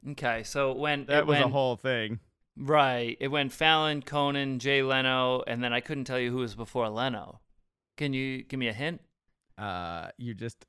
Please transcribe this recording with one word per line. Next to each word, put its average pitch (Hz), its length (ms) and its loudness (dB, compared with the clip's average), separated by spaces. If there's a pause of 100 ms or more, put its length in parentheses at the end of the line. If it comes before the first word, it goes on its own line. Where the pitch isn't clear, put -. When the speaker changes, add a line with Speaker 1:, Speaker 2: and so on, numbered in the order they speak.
(100)
Speaker 1:
Okay, 120 320 -2
so 139 320 0
when 143 320 -2
Speaker 2:
That 143 140 4
Speaker 1:
it 151 60 0
Speaker 2:
was 147 120 6
a 143 40 6
Speaker 1:
went 120 100 4
Speaker 2:
whole 131 240 2
thing. 117 440 -2 (360)
Speaker 1:
Right. 131 640 2
It 139 100 -2
went 139 240 0
Fallon, 156 500 4
Conan, 139 560 0
Jay 139 240 2
Leno, 131 640 2
and 117 180 -2
then 120 80 -2
I 120 80 0
couldn't 139 240 -6
tell 127 160 -2
you 123 100 0
who 123 80 -2
was 120 160 -4
before 113 360 -2
Leno. 113 500 -4 (560)
Can 143 160 -2
you 131 300 -2
give 131 180 -8
me 123 80 2
a 110 60 0
hint? 147 260 -6 (560)
Speaker 2:
Uh, 87 600 -6
you 120 160 -8
just 110 340 -10